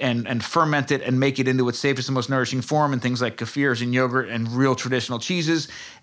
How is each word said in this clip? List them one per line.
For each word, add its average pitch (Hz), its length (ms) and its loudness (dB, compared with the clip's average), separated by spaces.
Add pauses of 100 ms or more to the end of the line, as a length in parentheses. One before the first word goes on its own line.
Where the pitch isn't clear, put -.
and, 120 260 0
and 117 160 -2
ferment 147 480 0
it 139 120 2
and 127 180 0
make 135 180 2
it 131 80 0
into 127 220 2
its 120 100 -2
safest 127 300 0
and 135 60 -2
most 123 140 -2
nourishing 131 320 0
form 151 320 2
and 127 80 0
things 123 220 -2
like 117 140 -2
kefirs 123 460 0
and 123 120 0
yogurt 127 360 2
and 117 200 -2
real 131 240 4
traditional 123 460 -2
cheeses, 165 480 0 (340)